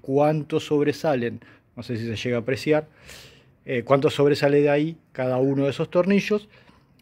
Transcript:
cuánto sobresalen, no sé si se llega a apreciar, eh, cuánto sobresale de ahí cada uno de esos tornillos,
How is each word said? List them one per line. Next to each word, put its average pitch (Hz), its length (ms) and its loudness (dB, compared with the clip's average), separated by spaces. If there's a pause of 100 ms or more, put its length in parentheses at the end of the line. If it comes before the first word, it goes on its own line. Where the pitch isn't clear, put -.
cuánto 147 580 0
sobresalen, 143 840 -2 (340)
no 117 80 -14
sé 123 120 -8
si 110 120 -8
se 113 80 -6
llega 120 220 -4
a - 20 -2
apreciar, 151 480 -2 (800)
eh, 127 200 -4
cuánto 143 240 4
sobresale 143 520 2
de 143 100 2
ahí 156 260 -2 (140)
cada 127 260 -2
uno 139 280 0
de 139 40 0
esos 160 220 -6
tornillos, 196 580 0 (520)